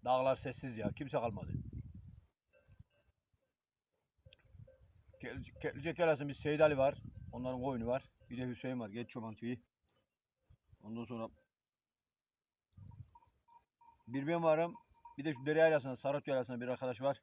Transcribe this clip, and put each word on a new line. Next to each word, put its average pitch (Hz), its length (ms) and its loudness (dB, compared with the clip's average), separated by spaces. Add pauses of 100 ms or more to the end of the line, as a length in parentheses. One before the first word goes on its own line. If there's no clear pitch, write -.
Dağlar 127 320 6
sessiz 127 420 -6
ya. 104 140 0
Kimse 139 280 -2
kalmadı. 113 320 -2 (3750)
Ke-, - 400 -10
Keklicek 156 380 -6
Yalası'nın 151 300 4
bir 139 60 -4
Seyit 147 260 0
Ali 151 180 6
var. 135 160 6 (380)
Onların 127 280 -4
koyunu 123 260 -2
var. 127 160 0 (280)
Bir 123 60 -8
de 127 100 -4
Hüseyin 123 340 -4
var. 110 80 -6
Geç 113 220 -8
Çoban 113 240 -8
T - 120 -8
V. 123 100 -2 (1300)
Ondan 113 220 -6
sonra 113 240 -6 (2750)
bir 139 180 -4
ben 170 160 0
varım. 165 320 4 (440)
Bir 139 60 -6
de 156 80 0
şu 131 140 -6
Dere 151 120 4
Yaylası'nda, 147 380 6
Sarıot 143 300 -2
Yaylası'nda 127 340 0
bir 123 80 -4
arkadaş 127 340 -2
var. 139 200 0